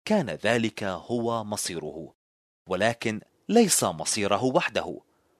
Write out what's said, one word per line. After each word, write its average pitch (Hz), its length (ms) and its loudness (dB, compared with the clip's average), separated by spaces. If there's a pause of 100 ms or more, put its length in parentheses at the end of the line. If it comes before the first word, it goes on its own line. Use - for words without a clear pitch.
كان 196 260 2
ذلك 110 540 0
هو 113 600 -2
مصيره، 80 720 -8 (540)
ولكن 107 520 0 (280)
ليس 208 360 4
مصيره 98 600 0
وحده، 127 560 -2 (400)